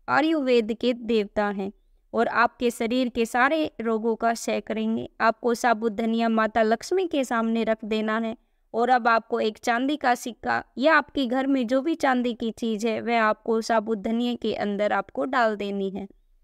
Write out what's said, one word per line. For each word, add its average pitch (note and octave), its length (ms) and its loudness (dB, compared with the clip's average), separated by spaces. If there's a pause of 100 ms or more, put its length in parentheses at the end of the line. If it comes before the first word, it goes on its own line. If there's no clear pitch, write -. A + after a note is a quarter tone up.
आयुर्वेद B3+ 640 2
के A#3+ 180 0
देवता A3 540 0
हैं G3 240 -4 (420)
और A3+ 160 2
आपके A#3 420 0
शरीर A#3+ 380 0
के A3+ 180 -2
सारे D4 440 2 (100)
रोगों A3+ 360 0
का A#3 180 0
क्षय G#3+ 260 -4
करेंगे। A3 480 -4 (120)
आपको A3+ 340 2
साबुत A3+ 400 0
धनिया A3+ 360 0
माता A3 320 2
लक्ष्मी A#3 440 0
के C#4 180 0
सामने A3+ 400 0
रख A3 220 -2
देना A3 320 -2
है A3+ 180 -6 (380)
और A#3 160 2
अब A#3+ 180 4
आपको A3+ 320 0
एक A3 180 -2
चांदी B3+ 380 -2
का B3 180 2
सिक्का A#3 480 -4 (160)
या D4+ 180 4
आपके C#4 300 0
घर C4 200 0
में C4+ 200 2
जो C4 160 2
भी D#4+ 140 0
चांदी B3 380 0
की A3+ 180 -6
चीज़ A3+ 340 -4
है A3+ 140 -2
वह A3+ 200 0
आपको A3 400 0
साबुत A3+ 380 0
धनिये A#3 380 -2
के G#3+ 180 -4
अंदर G#3 380 -2
आपको G3+ 340 -4
डाल A#3+ 300 2
देनी G3+ 340 -4
है। G3 160 -8 (380)